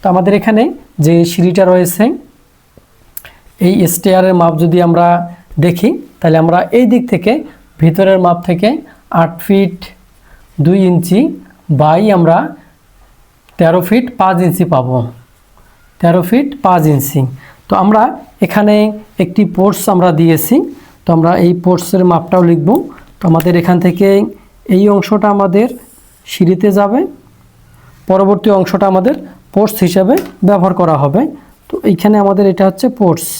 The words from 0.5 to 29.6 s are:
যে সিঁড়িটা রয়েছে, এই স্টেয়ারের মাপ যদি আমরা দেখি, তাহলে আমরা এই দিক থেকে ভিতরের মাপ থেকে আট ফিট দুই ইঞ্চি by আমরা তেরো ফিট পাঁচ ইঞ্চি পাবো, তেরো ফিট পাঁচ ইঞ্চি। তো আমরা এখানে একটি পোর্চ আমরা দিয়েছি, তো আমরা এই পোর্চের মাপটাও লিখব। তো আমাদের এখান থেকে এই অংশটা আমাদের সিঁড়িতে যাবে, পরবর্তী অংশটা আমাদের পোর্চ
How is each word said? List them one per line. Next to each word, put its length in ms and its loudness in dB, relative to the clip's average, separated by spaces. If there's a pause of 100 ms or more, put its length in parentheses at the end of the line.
যে 80 4 (200)
সিঁড়িটা 400 2
রয়েছে, 320 0 (1600)
এই 80 2 (200)
স্টেয়ারের 460 2
মাপ 220 2
যদি 240 0
আমরা 200 2 (580)
দেখি, 240 0 (300)
তাহলে 240 0
আমরা 160 0 (200)
এই 140 2
দিক 100 0 (100)
থেকে 200 -2 (480)
ভিতরের 440 2
মাপ 140 2 (100)
থেকে 200 0 (540)
আট 120 -2 (120)
ফিট 300 0 (880)
দুই 140 2 (120)
ইঞ্চি 300 0 (600)
by 200 2 (160)
আমরা 200 2 (1200)
তেরো 300 2
ফিট 180 0 (140)
পাঁচ 160 0 (100)
ইঞ্চি 260 0
পাবো, 240 -2 (1040)
তেরো 280 2
ফিট 200 0 (160)
পাঁচ 180 2 (100)
ইঞ্চি। 280 -2 (480)
তো 40 -2 (100)
আমরা 200 2 (440)
এখানে 280 0 (500)
একটি 180 -2 (140)
পোর্চ 240 0 (140)
আমরা 160 2 (100)
দিয়েছি, 360 2 (480)
তো 120 -4
আমরা 160 2 (140)
এই 60 2 (120)
পোর্চের 460 0
মাপটাও 400 0
লিখব। 180 0 (500)
তো 120 -16
আমাদের 300 0
এখান 240 0
থেকে 220 0 (680)
এই 80 2 (120)
অংশটা 420 0
আমাদের 320 0 (580)
সিঁড়িতে 420 0 (100)
যাবে, 220 0 (1080)
পরবর্তী 400 2 (100)
অংশটা 340 -2
আমাদের 220 0 (400)
পোর্চ 200 0 (120)